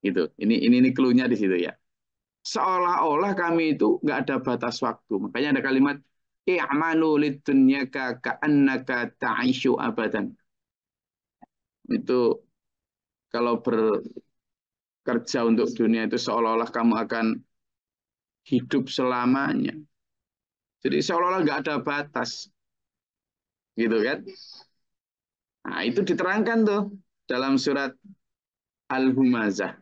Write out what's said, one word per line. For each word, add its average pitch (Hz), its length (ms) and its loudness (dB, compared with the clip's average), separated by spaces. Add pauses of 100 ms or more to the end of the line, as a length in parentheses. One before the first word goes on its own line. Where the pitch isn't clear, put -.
Gitu. 92 220 -2 (180)
Ini, 110 140 2 (120)
ini, 123 140 6
ini 131 160 4
clue-nya 127 320 2
di 120 80 2
situ 95 240 0
ya. 82 160 -6 (720)
Seolah-olah 180 880 0
kami 170 400 0
itu - 260 2
nggak 143 260 0
ada 135 140 0
batas 120 400 -4
waktu. 110 380 -4
Makanya 131 400 -2
ada 120 40 -2
kalimat, 135 340 2 (500)
"I'malu 160 640 0 (160)
lidunyaka 135 960 0
ka'annaka 131 960 0
ta'ishu 123 560 0
abadan." 110 640 -4 (1500)
Itu 120 520 0 (880)
kalau 120 320 -2
bekerja - 1800 -4
untuk 113 280 4
dunia 113 320 2
itu 117 120 -2
seolah-olah 117 520 -2
kamu 117 240 2 (100)
akan 113 220 -2 (1200)
hidup 131 400 0
selamanya. 127 880 -2 (1120)
Jadi 135 160 0
seolah-olah 180 400 0
nggak 147 240 0
ada 156 160 -4
batas. 143 640 -6 (1300)
Gitu 113 320 0
kan? 160 160 -4 (1400)
Nah, - 160 -8
itu 202 240 0
diterangkan 202 560 0
tuh 208 320 0 (320)
dalam 135 320 0
surat 139 320 -2 (960)
Al-Humazah. 123 960 2